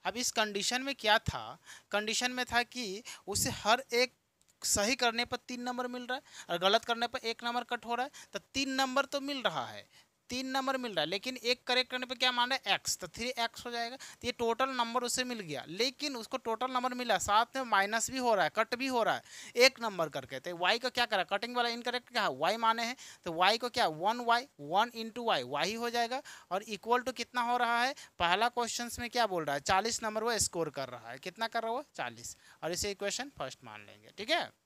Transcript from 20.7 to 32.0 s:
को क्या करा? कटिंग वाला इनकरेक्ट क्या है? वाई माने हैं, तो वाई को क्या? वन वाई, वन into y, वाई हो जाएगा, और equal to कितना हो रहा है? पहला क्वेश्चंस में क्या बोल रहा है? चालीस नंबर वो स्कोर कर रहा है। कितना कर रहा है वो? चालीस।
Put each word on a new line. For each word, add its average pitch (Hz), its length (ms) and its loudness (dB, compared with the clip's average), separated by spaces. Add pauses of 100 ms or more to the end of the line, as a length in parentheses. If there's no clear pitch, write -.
को 254 100 -4
क्या 240 160 2
करा? 202 200 2
कटिंग 233 300 -4
वाला 240 140 2
इनकरेक्ट 240 400 -4
क्या 240 140 0
है? 170 140 2
वाई 170 200 2
माने 226 280 2
हैं, 240 100 -4 (300)
तो 175 80 -4
वाई 185 240 6
को 240 120 -4
क्या? 226 180 2 (120)
वन 214 220 0
वाई, 240 260 2 (140)
वन 190 360 2
into 226 300 -6
y, 175 180 4
वाई 151 300 -2
हो 233 140 -4
जाएगा, 233 320 -2 (300)
और 196 180 -2
equal 226 380 0
to 262 60 -6
कितना 247 300 -4
हो 240 140 2
रहा 233 260 2
है? 262 100 2 (260)
पहला 190 300 4
क्वेश्चंस 240 500 -4
में 240 100 -6
क्या 233 180 4
बोल 180 180 0
रहा 143 100 0
है? 143 60 -2
चालीस 202 420 2
नंबर 214 200 -2
वो 233 160 2
स्कोर 165 320 0
कर 135 180 -6
रहा 117 220 -12
है। 131 80 -12
कितना 220 280 -6
कर 226 160 -2
रहा 226 80 -2
है 240 60 0
वो? 285 80 -6 (100)
चालीस। 117 400 -8 (280)